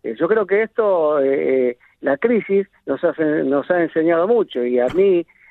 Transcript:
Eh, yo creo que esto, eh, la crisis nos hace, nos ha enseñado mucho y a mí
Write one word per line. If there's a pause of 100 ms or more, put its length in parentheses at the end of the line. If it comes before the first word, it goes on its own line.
Eh,
yo
creo
que
esto,
eh, (220)
la
crisis (200)
nos
hace,
nos
ha
enseñado
mucho
y
a
mí (260)